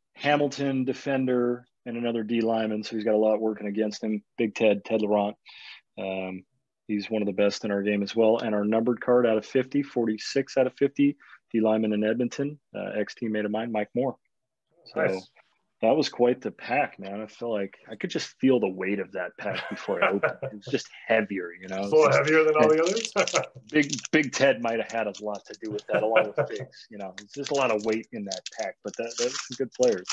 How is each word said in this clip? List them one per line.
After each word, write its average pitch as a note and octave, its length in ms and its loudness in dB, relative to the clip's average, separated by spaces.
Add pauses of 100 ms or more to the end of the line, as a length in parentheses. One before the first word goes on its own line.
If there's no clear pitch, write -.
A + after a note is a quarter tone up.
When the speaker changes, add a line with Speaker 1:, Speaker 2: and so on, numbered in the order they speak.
(140)
Speaker 1:
Hamilton C#3 720 0
defender, B2+ 800 0 (200)
and A#2 120 -8
another A#2 260 -2
D A2+ 180 0
lineman, A2 420 0
so A2+ 120 -8
he's G#2+ 100 -4
got G#2+ 100 4
a - 20 6
lot G#2+ 240 4
working G#2 260 -2
against G#2+ 360 -2
him. G#2+ 200 -4 (140)
Big A2 180 0
Ted, G#2 300 4
Ted A2 160 0
Laurent. G#2 340 2 (640)
Um, F#2 440 -6 (440)
he's G#2 220 -4
one A2 120 0
of G2+ 60 -2
the G2 60 -2
best G2+ 320 2
in G#2 60 -2
our G2+ 100 0
game G2+ 220 0
as G2+ 120 -6
well. A2+ 240 6
And G#2+ 160 -2
our G#2 80 0
numbered A2+ 380 2
card B2 260 4
out A2 100 4
of G#2+ 80 -4
fifty, C3 380 0
forty-six A#2+ 720 -2
out C3 100 4
of B2 100 -8
fifty, C#3+ 400 2 (340)
D A#2 80 0
lineman A2 340 2
in G#2 100 0
Edmonton, B2 560 -2 (160)
uh, G2 200 -8
ex-teammate G#2+ 500 -4
of G#2 60 -4
mine, A2+ 200 -4
Mike G#2+ 240 -4
Moore. B2 200 -2 (800)
So D#3+ 80 -2
Speaker 2:
Nice. F#2+ 280 -2 (520)
Speaker 1:
that A2+ 160 4
was D3 100 2
quite B2 320 2
the G#2 120 -8
pack, - 480 -4
man. G2 220 -10
I A2 60 -10
feel A#2 240 -8
like G2+ 260 -4 (140)
I A2 40 -14
could F3+ 140 -6
just - 300 -8
feel B2+ 220 6
the G2 80 0
weight F#2 300 -4
of F2 120 -8
that F2+ 260 -8
pack F#2 320 -6
before F#2+ 320 -4
I F#2+ 100 4
opened - 300 -2
it. - 120 -8
It - 20 -12
was - 160 -16
just - 160 -4 (180)
heavier, G2 460 0
you F2+ 160 -18
know? F#2+ 140 -6
Speaker 2:
It's G2+ 100 -4
a D#3 40 6
little D#3 120 8
Speaker 1:
Just C#3 120 6
Speaker 2:
heavier D#3 260 4
than D3+ 100 4
all D3+ 140 6
the D#3 120 6
others? - 300 0 (500)
<laughs> - 100 -20
Speaker 1:
Big, D3 200 2 (200)
Big D3 200 2
Ted C3 300 2
might A#2 180 0
have G#2 120 -6
had A2+ 160 -2
a G2+ 60 -4 (100)
lot G#2 240 -8
to - 140 -14
do G#2+ 100 -8
with G#2 160 -8
that, G2+ 140 0
along A2 340 2
with C3 140 -2
Figs, - 400 -12
you G#2+ 80 -18
know? F#2+ 240 -12
It's G#2 120 -20
just C#3 180 -8
a C#3+ 40 0
lot C3 160 2
of G#2+ 140 0
weight A2 280 -2
in G#2+ 120 -8
that F#2 160 -10 (160)
pack, G2 280 -8
but G2+ 120 -10
that, A#2 200 -6
that A#2 80 -2
was B2+ 220 -6
some B2+ 100 -14
good C3 160 -4
players. G#2+ 400 2